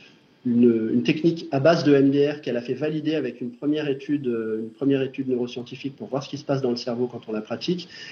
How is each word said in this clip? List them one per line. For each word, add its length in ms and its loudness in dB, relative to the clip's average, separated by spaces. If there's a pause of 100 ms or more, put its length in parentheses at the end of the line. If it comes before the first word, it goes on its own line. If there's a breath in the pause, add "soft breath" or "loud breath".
(440 soft breath)
une, 480 4
une 100 2
technique 500 0
à 80 0
base 240 4
de 100 6
M 160 6
D 200 4
R 120 -8
qu'elle 140 -4
a 40 -2
fait 140 -6
valider 400 -2
avec 260 -4
une 100 -6
première 380 -2
étude, 400 -2
euh, 320 -2
une 100 -8
première 300 2
étude 280 -4
neuroscientifique 680 -4
pour 120 -12
voir 140 -4
ce 60 -14
qui 100 -8
se 60 -14
passe 160 0
dans 100 0
le 60 0
cerveau 300 -4
quand 220 -12
on 40 -6
la 80 -4
pratique. 480 -6 (240 loud breath)